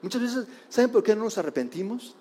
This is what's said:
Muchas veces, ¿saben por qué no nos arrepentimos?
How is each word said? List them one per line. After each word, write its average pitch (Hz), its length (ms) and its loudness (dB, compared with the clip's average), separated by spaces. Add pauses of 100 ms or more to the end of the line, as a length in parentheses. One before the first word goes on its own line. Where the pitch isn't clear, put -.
Muchas 233 200 -4
veces, 240 240 -4 (220)
¿saben 240 220 4
por 240 120 6
qué 214 120 4
no 214 100 -2
nos 214 140 -4
arrepentimos? 165 840 -4